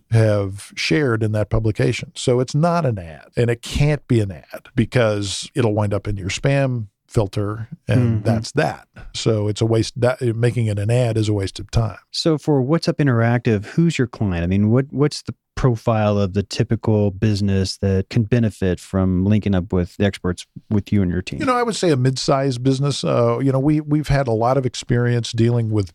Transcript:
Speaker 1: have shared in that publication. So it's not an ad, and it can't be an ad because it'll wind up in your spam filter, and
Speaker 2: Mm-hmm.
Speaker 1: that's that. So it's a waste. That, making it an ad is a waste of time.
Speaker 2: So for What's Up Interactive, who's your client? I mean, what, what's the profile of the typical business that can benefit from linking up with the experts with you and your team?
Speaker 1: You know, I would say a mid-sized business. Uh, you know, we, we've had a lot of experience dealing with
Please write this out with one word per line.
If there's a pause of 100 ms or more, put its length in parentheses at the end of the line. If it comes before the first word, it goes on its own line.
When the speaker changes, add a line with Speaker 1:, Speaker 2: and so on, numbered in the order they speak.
Speaker 1:
have
shared
in
that
publication.
So
it's
not
an
ad,
and
it
can't
be
an
ad
because
it'll
wind
up
in
your
spam (200)
filter, (200)
and
Speaker 2:
Mm-hmm.
Speaker 1:
that's
that. (260)
So
it's
a
waste.
That,
making
it
an
ad
is
a
waste
of
time. (120)
Speaker 2:
So
for
What's
Up
Interactive,
who's
your
client?
I
mean,
what,
what's
the (220)
profile
of
the
typical
business
that
can
benefit
from
linking
up
with
the
experts (220)
with
you
and
your
team?
Speaker 1:
You
know,
I
would
say
a
mid-sized
business.
Uh,
you
know,
we,
we've
had
a
lot
of
experience
dealing
with